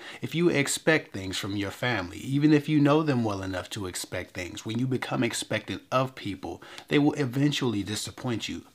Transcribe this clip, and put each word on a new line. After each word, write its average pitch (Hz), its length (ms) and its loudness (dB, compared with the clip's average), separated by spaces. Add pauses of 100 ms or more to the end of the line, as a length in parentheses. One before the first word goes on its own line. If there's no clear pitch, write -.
(220)
If 123 120 -6
you 170 140 4
expect 143 640 2
things 95 260 -6
from 101 200 -4
your 98 140 -4
family, 95 480 -4
even 143 340 4
if 147 160 4
you 151 100 4
know 147 240 6
them 127 220 2
well 98 160 -2
enough 92 300 -6
to 101 140 -6
expect 90 480 -8
things, - 320 -10
when 113 140 -2
you 131 80 0
become 127 360 -2
expectant 104 580 -4 (100)
of 131 240 0
people, 90 480 -8 (240)
they 151 120 4
will 147 140 6
eventually 135 720 0
disappoint 104 640 -6
you - 160 -8 (120)